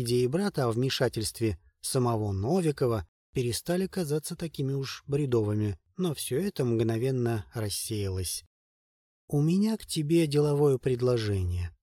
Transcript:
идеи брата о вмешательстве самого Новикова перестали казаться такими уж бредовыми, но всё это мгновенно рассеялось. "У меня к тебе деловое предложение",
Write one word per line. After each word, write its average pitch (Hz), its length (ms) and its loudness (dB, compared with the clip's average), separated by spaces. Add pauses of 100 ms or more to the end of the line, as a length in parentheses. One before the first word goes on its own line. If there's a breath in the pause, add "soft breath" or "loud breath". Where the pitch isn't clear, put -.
идеи 123 260 2
брата 165 380 0
о 117 60 2
вмешательстве 113 880 0 (220)
самого 117 500 0
Новикова 123 760 0 (260)
перестали 156 540 -2
казаться 156 480 -4
такими 147 380 -4
уж 135 340 -6
бредовыми, 107 720 0 (200)
но 180 160 0
всё - 260 -4
это 185 260 -2
мгновенно 113 880 0
рассеялось. 98 920 -4 (840)
"У 147 140 0
меня 202 360 2
к - 80 -12
тебе 160 420 2
деловое 143 500 4
предложение", 104 1040 0